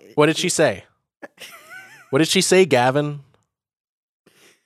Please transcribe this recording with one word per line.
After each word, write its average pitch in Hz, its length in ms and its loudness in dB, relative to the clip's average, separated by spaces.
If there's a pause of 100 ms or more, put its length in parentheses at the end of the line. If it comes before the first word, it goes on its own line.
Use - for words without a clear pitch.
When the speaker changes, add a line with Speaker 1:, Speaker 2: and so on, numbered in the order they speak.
(140)
Speaker 1:
What 151 120 4
did 156 100 0
she 185 120 -4
say? 113 360 -2 (380)
Speaker 2:
<laughs> - 120 -20 (760)
Speaker 1:
What 131 100 0
did 165 80 0
she 190 120 0
say, 185 240 2
Gavin? 143 560 0 (1500)